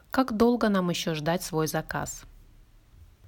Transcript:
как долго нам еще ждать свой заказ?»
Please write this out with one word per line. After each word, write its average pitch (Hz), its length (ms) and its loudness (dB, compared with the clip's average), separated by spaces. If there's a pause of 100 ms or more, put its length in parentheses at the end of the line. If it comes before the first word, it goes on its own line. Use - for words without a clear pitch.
как 254 260 0
долго 233 340 4
нам 185 200 2
еще 170 240 -2
ждать 160 300 0
свой 156 240 -2
заказ?» 156 560 -6 (1040)